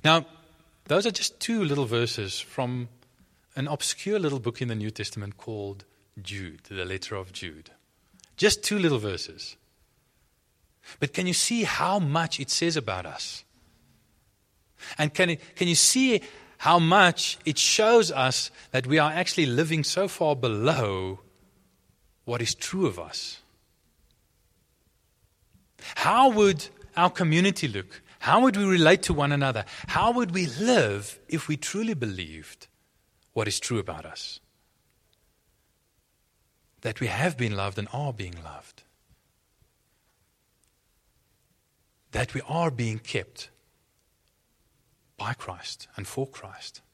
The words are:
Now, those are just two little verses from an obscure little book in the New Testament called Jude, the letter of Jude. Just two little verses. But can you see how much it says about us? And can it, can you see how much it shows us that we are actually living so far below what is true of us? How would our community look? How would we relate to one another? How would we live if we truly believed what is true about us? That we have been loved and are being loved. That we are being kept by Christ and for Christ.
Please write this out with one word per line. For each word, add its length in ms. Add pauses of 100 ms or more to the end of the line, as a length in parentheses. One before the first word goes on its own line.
Now, 240 (600)
those 200
are 40
just 300
two 240
little 220
verses 540
from 480 (680)
an 120
obscure 500
little 220
book 200
in 80
the 60
New 160
Testament 460
called 480 (360)
Jude, 440
the 200
letter 300
of 180
Jude. 380 (680)
Just 260
two 160
little 200
verses. 580 (1400)
But 140
can 120
you 60
see 300
how 360
much 420
it 100
says 260
about 300
us? 380 (1500)
And 160
can 160
it, 260
can 120
you 80
see 440 (380)
how 200
much 680
it 120
shows 540
us 400 (220)
that 140
we 120
are 120
actually 360
living 380
so 240
far 260
below 840 (1040)
what 180
is 120
true 320
of 120
us? 420 (2500)
How 360
would 360 (300)
our 140
community 580
look? 340 (160)
How 220
would 160
we 80
relate 380
to 120
one 180
another? 320 (220)
How 260
would 200
we 140
live 720 (100)
if 200
we 80
truly 380
believed 720 (640)
what 160
is 100
true 200
about 280
us? 340 (2500)
That 180
we 60
have 300
been 200
loved 220
and 140
are 200
being 320
loved. 380 (3250)
That 200
we 160
are 220
being 300
kept 500 (1700)
by 140
Christ 640
and 100
for 200
Christ. 540 (140)